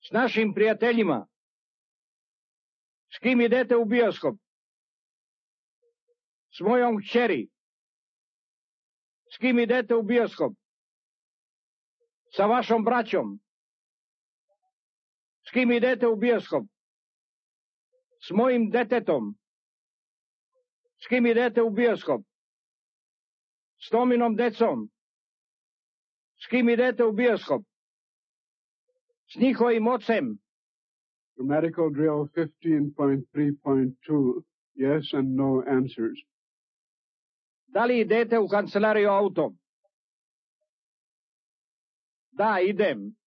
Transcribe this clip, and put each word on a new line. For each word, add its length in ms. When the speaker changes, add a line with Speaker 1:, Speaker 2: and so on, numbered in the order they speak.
Speaker 1:
S 40
našim 420
prijateljima. 720
S 40
kim 220
idete 340
u 100
bioskop? 500
S 80
mojom 420
kćeri. 480
S 40
kim 220
idete 360
u 80
bioskop? 500
Sa 100
vašom 380
braćom. 560
S 40
kim 200
idete 360
u 80
bioskop? 480
S 20
mojim 400
detetom. 680
S 60
kim 160
idete 360
u 80
bioskop? 520
S 80
Tominom 460
decom. 540
S 60
kim 200
idete 340
u 80
bioskop? 500
S 20
njihovim 520
ocem. 500
Speaker 2:
Grammatical 540
drill 440
fifteen 600
point 360
three 200
point 340
two. 360
Yes 420
and 180
no 320
answers. 520
Speaker 1:
Da 200
li 140
idete 400
u 80
kancelariju 640
autom? 500
Da, 300
idem. 540